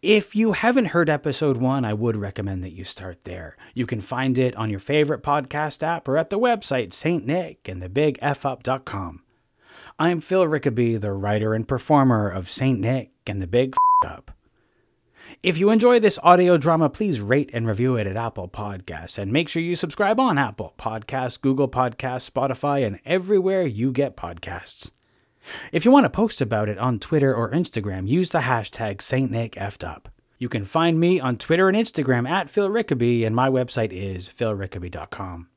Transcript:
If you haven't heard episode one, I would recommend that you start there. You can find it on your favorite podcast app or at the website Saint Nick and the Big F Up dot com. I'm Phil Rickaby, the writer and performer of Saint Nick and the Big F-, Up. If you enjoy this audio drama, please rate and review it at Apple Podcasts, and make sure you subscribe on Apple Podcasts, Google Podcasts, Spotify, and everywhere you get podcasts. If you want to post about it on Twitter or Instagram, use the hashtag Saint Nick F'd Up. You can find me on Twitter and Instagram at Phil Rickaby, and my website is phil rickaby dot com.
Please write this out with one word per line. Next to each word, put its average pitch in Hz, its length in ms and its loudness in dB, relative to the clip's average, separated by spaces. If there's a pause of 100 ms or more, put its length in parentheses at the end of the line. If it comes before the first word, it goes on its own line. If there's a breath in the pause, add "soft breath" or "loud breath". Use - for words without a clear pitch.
If 208 320 4
you 214 200 2
haven't 240 320 2
heard 165 240 2
episode 147 480 0
one, 131 260 2
I 107 100 0
would 107 220 0
recommend 98 480 -4
that 85 80 -10
you 87 140 -14
start - 400 -14
there. - 320 -14 (160 loud breath)
You 127 120 -2
can 110 140 -4
find 127 380 -2
it 127 180 2
on 110 140 -4
your 101 100 -4
favorite 147 440 0
podcast 147 600 -2
app 170 240 -4
or 135 100 2
at 160 120 0
the 196 100 -2
website 202 540 0
Saint 156 320 -2
Nick 165 420 -4
and 95 140 -8
the 92 80 -10
Big 143 320 2
F 143 240 -2
Up 131 180 -4
dot 131 220 -2
com. 90 380 -8 (760 loud breath)
I'm 165 220 2
Phil 185 260 2
Rickaby, 123 480 2
the 104 160 -2
writer 104 420 0
and 110 140 -2
performer 127 600 4
of 92 200 -8
Saint 131 300 0
Nick 117 320 -2 (160)
and 101 140 -4
the 92 60 -4
Big 127 260 2 (320)
F-, - 40 -10
Up. - 220 -16 (1080 loud breath)
If 180 160 0
you 196 140 4
enjoy 240 280 6
this 214 220 2
audio 180 360 8
drama, 160 300 4
please 175 320 -2
rate 123 320 0
and 113 160 -2
review 120 300 0
it 104 100 -2
at 95 80 -6
Apple 110 320 -8
Podcasts, 92 680 -12
and 101 160 -4
make 156 160 0
sure 165 120 -4
you 170 140 -2
subscribe 202 440 0
on 233 180 2
Apple 110 400 -4
Podcasts, 120 640 -6
Google 135 260 2
Podcasts, 127 600 -4
Spotify, 135 560 -2
and 104 200 -6
everywhere 185 580 2
you 123 280 -2
get 135 240 -2
podcasts. - 760 -12 (800 loud breath)
If 165 120 0
you 240 80 6
want 269 140 8
to - 60 0
post - 300 0
about 107 280 0
it 101 80 -6
on 117 220 0
Twitter 139 340 2
or 113 180 -2
Instagram, 101 560 -4
use 170 220 2
the 160 120 0
hashtag 113 600 -4
Saint 131 300 -2
Nick 113 260 -4
F'd 98 260 -8
Up. 87 260 -12 (280)
You 123 100 -6
can 107 160 -4
find 160 360 2
me 175 200 4
on 127 180 -2
Twitter 180 300 2
and 190 100 4
Instagram 131 520 0
at 170 200 -2
Phil 202 200 0
Rickaby, 120 560 0
and 110 100 0
my 127 140 4
website 123 420 -2
is 95 360 -8
phil 110 280 -4
rickaby 92 360 -8
dot 80 180 -12
com. 87 480 -12